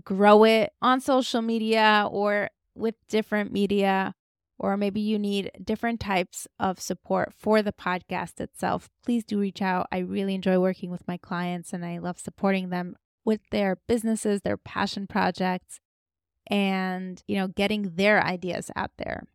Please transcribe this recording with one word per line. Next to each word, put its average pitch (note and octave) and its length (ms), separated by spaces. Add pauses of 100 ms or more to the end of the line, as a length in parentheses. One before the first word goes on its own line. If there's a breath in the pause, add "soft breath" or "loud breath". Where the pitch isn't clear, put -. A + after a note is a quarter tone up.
grow G#3 400
it A3 380
on B3+ 200
social B3+ 420
media A3 680
or G#3 400 (240)
with A3 220 (120)
different G#3 440
media, G3 640 (420)
or G3 200
maybe G3+ 240
you G#3+ 180
need G3+ 320 (100)
different A3 380
types F#3+ 480 (140)
of F#3+ 180
support - 540
for G#3+ 280
the G3+ 120
podcast F3+ 680
itself, - 500 (140)
please A#3+ 220
do G#3+ 120
reach G3+ 240
out. F#3 300
I - 60
really G3 360
enjoy F#3 260
working F#3 300
with F3 200
my F3+ 80
clients F3 560
and F3 120
I E3+ 120
love F3 200
supporting F#3+ 520
them F3+ 260 (300)
with A3 160 (100)
their G3 280 (100)
businesses, G#3+ 540
their G#3 120
passion G3 520
projects, F#3 720 (680)
and, F#3 800
you G#3 80
know, F#3+ 140
getting G3+ 460
their G3 280
ideas F3 540
out - 180
there. - 400